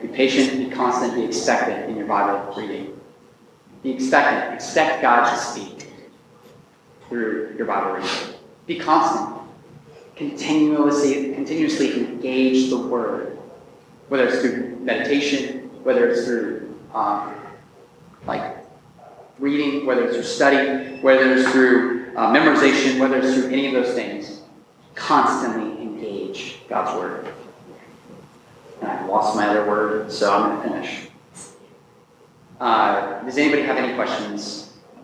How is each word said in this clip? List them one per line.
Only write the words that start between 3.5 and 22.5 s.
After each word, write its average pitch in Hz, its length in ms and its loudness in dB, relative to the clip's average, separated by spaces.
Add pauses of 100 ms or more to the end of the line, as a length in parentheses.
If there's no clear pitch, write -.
Be 135 100 -2
expectant. - 640 2
Expect - 480 0
God 120 280 4
to 117 80 0
speak - 500 -10 (1200)
through 110 500 -4
your 113 80 -4
Bible 98 280 -2
reading. 92 420 -6 (320)
Be 170 100 -4
constant. - 640 0 (760)
Continuously, 143 1160 2
continuously 139 720 0
engage 131 640 2
the 127 80 2
Word, 110 600 -4 (720)
whether 131 180 4
it's - 140 0
through - 380 -2
meditation, 139 920 -2 (140)
whether 120 240 4
it's 120 180 0
through, - 520 -4 (160)
um, 104 400 -2 (960)
like, - 300 -6 (840)
reading, 143 460 0
whether 123 180 2
it's 117 120 0
through 117 80 -2
study, 139 760 2
whether 131 320 6
it's 127 180 4
through, 127 640 4
uh, 113 160 2
memorization, 135 680 4